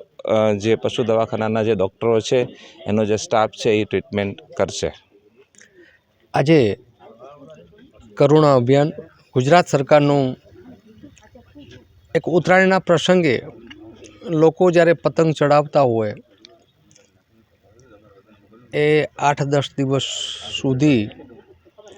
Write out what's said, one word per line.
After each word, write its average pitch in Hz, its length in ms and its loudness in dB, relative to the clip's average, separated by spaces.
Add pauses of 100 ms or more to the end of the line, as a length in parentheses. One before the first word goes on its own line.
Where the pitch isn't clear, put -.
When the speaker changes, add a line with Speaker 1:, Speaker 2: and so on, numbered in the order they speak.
(260)
Speaker 1:
અ, 107 260 0
જે 104 240 -2
પશુ 123 280 -4
દવાખાનાના 110 600 -2
જે 110 120 -2
ડૉક્ટરો 110 440 -2
છે, 123 280 -2 (400)
એનો 107 180 -2
જે 104 120 -2
સ્ટાફ 110 320 -2
છે, - 200 -4
એ 107 140 2
ટ્રીટમેન્ટ 101 580 -6 (160)
કરશે. 87 340 -4 (1400)
Speaker 2:
આજે 139 440 2 (1400)
કરુણા 147 380 4
અભિયાન 135 340 2 (440)
ગુજરાત 147 340 2
સરકારનું 143 720 0 (1800)
એક 160 100 -4
ઉત્તરાયણના 185 540 2
પ્રસંગે 170 600 0 (880)
લોકો 160 420 2
જ્યારે 170 220 4
પતંગ 160 400 0
ચડાવતા 147 480 2
હોય 113 340 -2 (2500)
એ 151 320 0 (140)
આઠ 147 240 0
દસ 139 200 -2 (140)
દિવસ 135 260 -2 (580)
સુધી 131 440 0 (920)